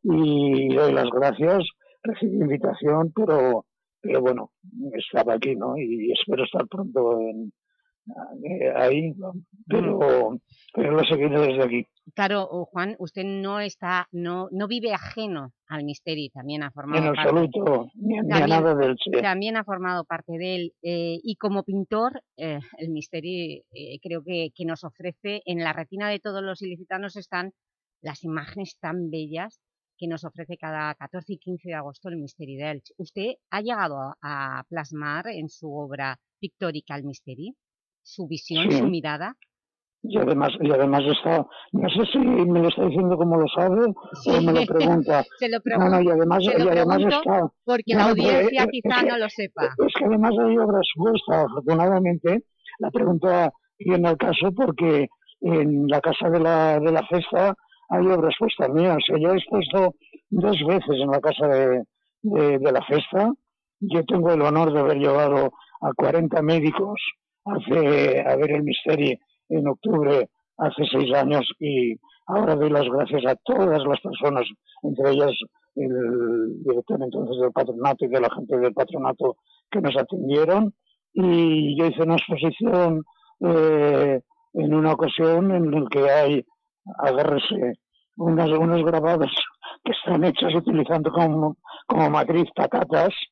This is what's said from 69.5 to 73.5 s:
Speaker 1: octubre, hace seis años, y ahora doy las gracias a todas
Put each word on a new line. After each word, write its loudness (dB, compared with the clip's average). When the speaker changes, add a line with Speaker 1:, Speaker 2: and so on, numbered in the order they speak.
Speaker 1:
octubre, 2
hace -2
seis 0
años, 2
y 0
ahora 2
doy 2
las 4
gracias 0
a 2
todas 2